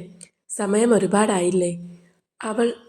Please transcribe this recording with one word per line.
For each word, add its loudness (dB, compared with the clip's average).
സമയം 0
ഒരുപാടായില്ലേ?" 2
അവൾ -2